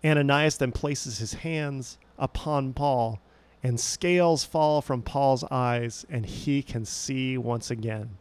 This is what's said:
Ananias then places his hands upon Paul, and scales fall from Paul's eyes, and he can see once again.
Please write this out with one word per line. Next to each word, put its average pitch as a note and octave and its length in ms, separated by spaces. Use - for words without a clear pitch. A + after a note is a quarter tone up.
Ananias D3 540
then B2+ 140
places C3+ 480
his A2+ 160
hands D3 600
upon C#3 560
Paul, B2 460
and A#2+ 160
scales F3 640
fall D3+ 380
from B2 220
Paul's C3+ 480
eyes, A#2+ 580
and A#2 160
he C#3 380
can A2+ 200
see C3 540
once A#2+ 320
again. A2 520